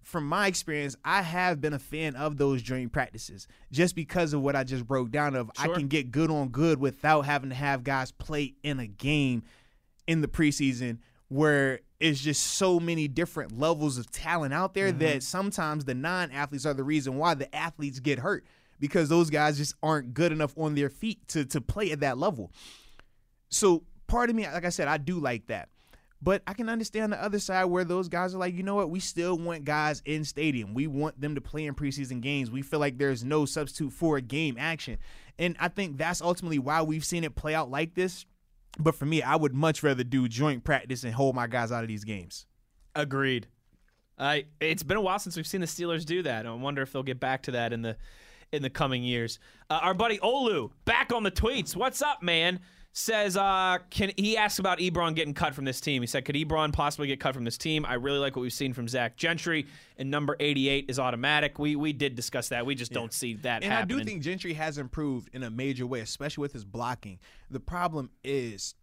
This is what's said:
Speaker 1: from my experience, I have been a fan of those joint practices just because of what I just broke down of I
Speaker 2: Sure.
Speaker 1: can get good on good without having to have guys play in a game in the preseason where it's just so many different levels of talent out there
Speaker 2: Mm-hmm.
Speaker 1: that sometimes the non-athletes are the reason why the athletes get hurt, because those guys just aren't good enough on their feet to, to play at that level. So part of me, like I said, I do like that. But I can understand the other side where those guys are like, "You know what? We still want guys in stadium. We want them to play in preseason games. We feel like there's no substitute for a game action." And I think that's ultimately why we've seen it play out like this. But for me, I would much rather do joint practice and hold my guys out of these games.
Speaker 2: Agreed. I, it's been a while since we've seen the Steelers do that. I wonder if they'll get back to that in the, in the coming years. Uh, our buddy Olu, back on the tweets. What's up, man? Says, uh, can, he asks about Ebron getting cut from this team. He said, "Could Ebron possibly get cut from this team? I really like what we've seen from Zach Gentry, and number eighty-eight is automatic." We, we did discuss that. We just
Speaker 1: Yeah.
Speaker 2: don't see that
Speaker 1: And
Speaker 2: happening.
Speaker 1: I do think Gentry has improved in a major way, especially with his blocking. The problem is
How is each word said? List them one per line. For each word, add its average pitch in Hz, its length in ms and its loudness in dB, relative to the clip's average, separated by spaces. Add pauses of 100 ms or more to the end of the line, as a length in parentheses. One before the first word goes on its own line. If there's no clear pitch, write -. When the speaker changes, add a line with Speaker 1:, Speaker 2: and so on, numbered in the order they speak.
Speaker 1:
from 156 240 -4
my 196 200 2
experience, 147 560 -2
I 185 180 2
have 175 380 0
been 147 140 0
a 139 60 -4
fan 151 360 -4
of 147 220 -2
those 139 240 2
joint 127 320 -4
practices 113 520 -4 (280)
just 175 200 4
because 165 400 0
of 143 80 2
what 139 140 2
I 135 80 2
just 127 240 -4
broke 127 240 0
down 143 240 0
of 120 220 -4
I 147 80 0
Speaker 2:
Sure. 165 100 2
Speaker 1:
can 143 120 0
get 135 240 0
good 160 200 4
on 143 180 0
good 143 300 4
without 147 420 4
having 139 280 0
to 127 60 -6
have 139 280 0
guys 131 300 -2
play 147 500 -4
in 143 160 -2
a 113 80 -6
game 131 560 2 (640)
in 165 140 2
the 143 80 0
preseason 131 720 2 (280)
where 139 540 4 (180)
it's 151 220 4
just 147 200 2
so 185 380 4
many 165 300 0
different 139 480 -4
levels 151 400 2
of 117 120 -8
talent 156 440 -2
out 185 200 0
there 196 180 2
Speaker 2:
Mm-hmm. 135 80 0
Speaker 1:
that 143 240 2
sometimes 175 600 -2
the 131 120 -2
non-athletes 143 720 -2
are 147 80 2
the 135 120 -2
reason 135 320 0
why 165 160 4
the - 200 -4
athletes 147 460 -6
get 131 200 0
hurt, 175 260 -2 (340)
because 147 300 2
those 165 200 6
guys 151 280 4
just 147 260 -2
aren't 147 300 0
good 160 180 4
enough 151 260 0
on 151 180 0
their 143 140 2
feet - 400 -8
to, 156 140 0
to 135 160 -2
play 196 320 -2
at 151 80 -4
that 135 180 2
level. 139 360 -2 (960)
So 175 340 6 (240)
part 240 220 2
of 226 80 2
me, 208 100 0
like 165 180 -4
I 175 40 2
said, 165 180 0
I 156 100 2
do 165 220 -2
like 123 280 -2
that. 101 200 -6 (520)
But 185 280 2
I 190 60 -8
can 226 140 -4
understand 220 460 -2
the - 100 -4
other 202 140 -2
side 185 280 0
where 180 180 2
those 180 260 0
guys 180 240 -2
are 190 60 -6
like, 180 160 -2
"You 185 80 -4
know 196 100 -2
what? 196 160 2
We 180 100 -4
still 170 380 0
want 165 280 -6
guys 151 380 0
in 151 220 -2
stadium. 131 480 0
We 139 140 0
want 143 340 -2
them 147 140 -2
to 135 60 -4
play 151 260 -6
in 139 80 -6
preseason 135 460 -4
games. 135 280 -2
We 131 140 -4
feel 156 160 -2
like 143 180 2
there's 135 260 0
no 147 220 4
substitute 139 480 -4
for 156 240 2
a 131 40 0
game 135 360 -2
action." 147 400 -4 (400)
And 170 220 0
I 175 80 0
think 170 320 -4
that's 165 200 0
ultimately 170 380 0
why 147 240 2
we've 156 240 0
seen 170 180 -2
it 151 120 -4
play 156 180 -2
out 156 160 0
like 160 240 -2
this. 180 320 0 (540)
But - 160 6
for - 100 -4
me, 156 160 2
I 135 140 4
would 147 180 4
much 151 300 2
rather 131 200 4
do 127 240 2
joint 127 360 0
practice 131 400 -2
and 113 100 -4
hold 135 220 2
my 120 100 0
guys 117 260 -2
out 117 120 -2
of 113 40 -6
these 104 160 -6
games. 101 440 -10 (480)
Speaker 2:
Agreed. 135 500 0 (720)
I, 143 280 0 (140)
it's 156 240 2
been 180 140 0
a 220 40 2
while 190 180 2
since 175 160 -8
we've 156 100 -6
seen 190 160 -2
the 165 60 -2
Steelers 170 360 -2
do 170 200 -2
that. 117 240 -2
I 113 40 -6
wonder 135 300 -4
if 131 120 -4
they'll 131 100 -2
get 131 160 -4
back 131 240 0
to 131 80 -6
that 120 220 0
in 117 100 -4
the, 113 120 -4 (560)
in 143 120 -2
the 131 80 -2
coming 131 320 0
years. 120 340 -2 (320)
Uh, 156 140 2
our 185 100 4
buddy 214 240 2
Olu, 220 540 2 (140)
back 240 280 2
on 233 80 0
the 196 100 2
tweets. 226 440 0
What's 254 260 0
up, 294 220 0
man? 175 360 2 (340)
Says, 208 440 0
uh, 190 400 4 (140)
can, 196 260 0
he 214 200 2
asks 208 200 2
about 185 220 2
Ebron 170 340 2
getting 151 220 -2
cut 151 180 0
from 139 120 -6
this 127 140 -2
team. 135 220 0
He 117 60 -2
said, 131 180 -2
"Could 143 80 -4
Ebron 156 400 0
possibly 147 320 0
get 135 140 -2
cut 135 160 -2
from 123 80 -6
this 117 120 -4
team? 156 300 -2
I 123 80 -2
really 139 240 0
like 139 180 0
what 127 60 -2
we've 123 100 -4
seen 131 220 -2
from 120 140 -6
Zach 120 300 -2
Gentry, 165 500 0 (300)
and 135 120 -6
number 147 300 0
eighty-eight 139 500 2
is 127 80 -2
automatic." 139 600 2
We, 147 160 0
we 151 180 0
did 135 220 -2
discuss 120 340 -4
that. 120 160 -2
We 139 80 -2
just 120 180 -6
Speaker 1:
Yeah. 120 60 -10
Speaker 2:
don't 117 160 -6
see 120 220 -4
that 117 260 -2
Speaker 1:
And 196 100 -2
Speaker 2:
happening. 127 260 0
Speaker 1:
I - 20 0
do - 100 -2
think 175 140 -6
Gentry 175 300 -4
has 156 260 -4
improved 131 520 -4
in 131 120 -10
a 117 80 -8
major 127 340 -2
way, 123 140 -4
especially 143 420 -8
with 143 120 -4
his 110 120 -12
blocking. 110 540 -6 (320)
The 131 80 -6
problem 170 500 -4 (140)
is 123 600 -4